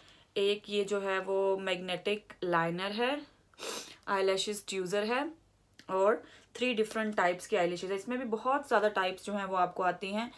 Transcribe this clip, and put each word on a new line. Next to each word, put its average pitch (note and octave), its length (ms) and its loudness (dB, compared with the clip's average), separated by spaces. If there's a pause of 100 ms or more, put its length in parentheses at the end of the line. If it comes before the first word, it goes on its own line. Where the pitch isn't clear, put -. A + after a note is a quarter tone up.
(380)
एक G3+ 320 2
ये G3+ 140 0
जो G3+ 180 0
है F#3+ 180 0
वो F#3+ 380 2
मैग्नेटिक F#3 760 -4 (100)
लाइनर F3 480 2
है, B3+ 300 0 (880)
आईलैशेस F#3+ 640 0
ट्यूजर F#3+ 340 -2
है B3 200 0 (640)
और G3 320 4 (340)
थ्री B3 180 0
डिफरेंट G#3+ 440 -2
टाइप्स F3+ 300 2
की G#3+ 80 0
आईलैशेस F3 340 0
है। G3 80 -2
इसमें A#3+ 220 -6
भी C4 80 -6
बहुत B3+ 400 0
ज़्यादा G#3 220 4
टाइप्स F#3 360 -2
जो G3+ 80 -6
हैं G3+ 120 -2
वो F#3+ 100 -4
आपको F3+ 280 2
आती F3+ 280 0
हैं, A3+ 260 -4